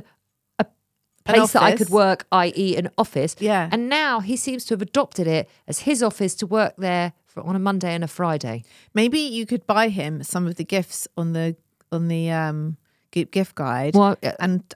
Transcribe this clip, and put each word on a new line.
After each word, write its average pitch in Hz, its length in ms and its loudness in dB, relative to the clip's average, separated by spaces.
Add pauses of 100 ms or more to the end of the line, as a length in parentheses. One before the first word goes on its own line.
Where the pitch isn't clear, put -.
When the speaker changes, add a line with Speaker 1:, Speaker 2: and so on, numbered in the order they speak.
(600)
Speaker 1:
a 220 60 0 (600)
Speaker 2:
An 208 80 4
Speaker 1:
place 220 200 6
that 185 80 6
I 208 100 6
could 202 160 0
Speaker 2:
office. - 20 -6
Speaker 1:
work, 190 400 4
i 180 240 4
e 190 220 0
an 180 200 -2
office. 160 440 0
Speaker 2:
Yeah. 196 320 0
Speaker 1:
And 233 160 -2
now 277 320 0
he 208 160 -4
seems 254 300 -6
to 233 80 -2
have 196 80 -2
adopted 202 440 -2
it 160 220 0 (180)
as - 140 -8
his 262 240 0
office 202 320 -2
to 208 100 -6
work 208 320 0
there 175 360 -2 (120)
for, - 160 -16
on 180 140 -4
a - 20 0
Monday 190 360 -2
and 170 100 -4
a - 20 -4
Friday. 147 560 -4 (320)
Speaker 2:
Maybe 240 240 2
you 233 260 -4
could 226 220 -4
buy 220 220 4
him 156 340 -4
some 180 240 -2
of 170 80 -2
the 170 100 -6
gifts - 520 -4
on 165 160 -2
the, 165 240 -2 (340)
on 170 160 -2
the, 165 240 0
um, 156 460 -2 (480)
gift - 300 -2
guide 135 400 -2
Speaker 1:
Well, 202 280 6
uh, - 160 -2
Speaker 2:
and, 180 240 0 (140)